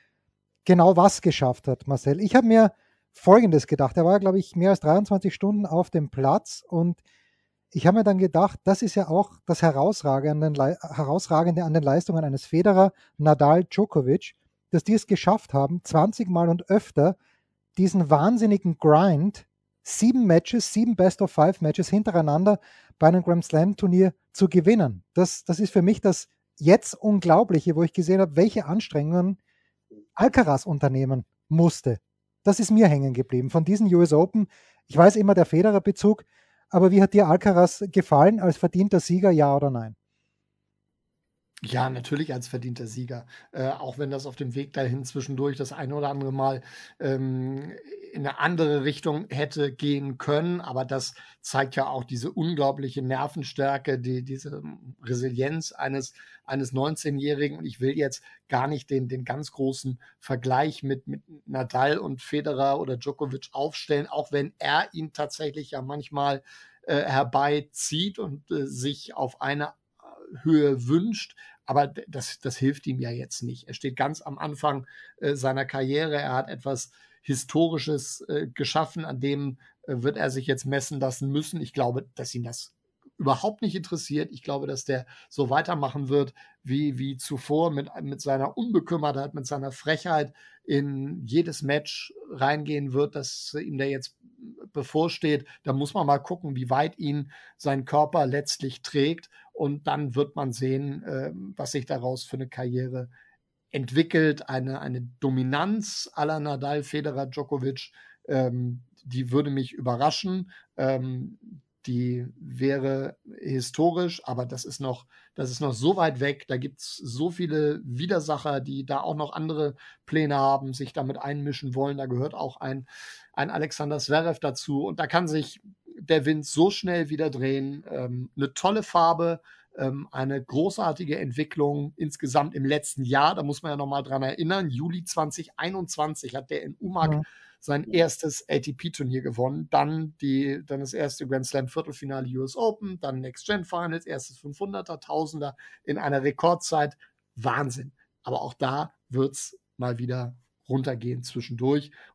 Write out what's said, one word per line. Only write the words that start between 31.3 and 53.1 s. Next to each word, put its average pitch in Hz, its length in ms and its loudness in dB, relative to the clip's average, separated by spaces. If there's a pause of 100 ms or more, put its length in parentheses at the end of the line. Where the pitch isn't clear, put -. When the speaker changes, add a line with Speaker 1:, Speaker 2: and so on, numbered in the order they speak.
Speaker 1:
musste. 156 500 2 (460)
Das 202 160 4
ist 208 100 0
mir 220 160 8
hängen 139 260 4
geblieben 127 380 -2
von 165 140 2
diesen 196 280 2
U 175 100 8
S 151 100 4
Open. 185 340 4 (400)
Ich - 100 -6
weiß 196 200 10
immer, 202 180 6
der 180 120 6
Federer-Bezug, 202 800 4 (460)
aber 185 220 8
wie 196 100 10
hat 190 100 6
dir 202 140 8
Alcaraz 180 640 6
gefallen 180 480 6
als 180 180 2
verdienter 185 440 2
Sieger, 185 320 4
ja 143 240 6
oder 143 140 2
nein? 110 260 -8 (1700)
Speaker 2:
Ja, 127 240 -2
natürlich 135 460 -6
als 123 140 -8
verdienter 123 400 -8
Sieger. 120 360 -10 (280)
Äh, 131 160 -4
auch 131 280 -8
wenn 139 140 -6
das 139 160 -8
auf 123 80 -14
dem 127 220 -8
Weg 139 160 -8
dahin 131 320 -4
zwischendurch 135 520 -4
das 139 160 -8
eine 143 220 -8
oder 143 140 -4
andere 139 240 -6
Mal, 135 280 -2 (380)
ähm, 135 760 -4 (400)
in 139 140 -8
eine 139 140 -6
andere 151 420 2
Richtung 151 480 -4
hätte 143 420 -2
gehen 139 460 -4
können. 170 420 -2
Aber 131 240 -6
das 127 300 -8 (260)
zeigt 135 360 -2
ja 135 100 0
auch 135 160 -6
diese 123 300 -8
unglaubliche 139 680 -2
Nervenstärke, 135 1000 -4